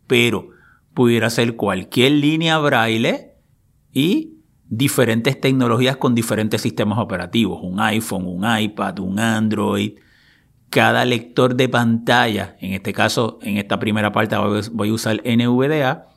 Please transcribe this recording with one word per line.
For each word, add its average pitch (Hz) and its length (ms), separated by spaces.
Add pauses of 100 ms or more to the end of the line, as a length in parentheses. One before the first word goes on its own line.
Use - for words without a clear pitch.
pero 117 440 (440)
pudiera 117 360
ser 117 260
cualquier 107 560
línea 160 480
braille 123 800 (540)
y 208 460 (280)
diferentes 120 720
tecnologías 127 580
con 127 160
diferentes 110 480
sistemas 107 380
operativos, 95 640
un 92 160
iPhone, 107 480
un 104 320
iPad, 101 400
un 95 200
Android. 104 800 (720)
Cada 120 360
lector 123 500
de 127 140
pantalla, 117 880
en 95 140
este 98 200
caso, 110 500
en 101 140
esta 101 220
primera 104 320
parte 107 240
voy, 104 260 (100)
voy 104 180
a 110 40
usar 110 300
N 120 240
V 127 200
D 151 160
A, 131 340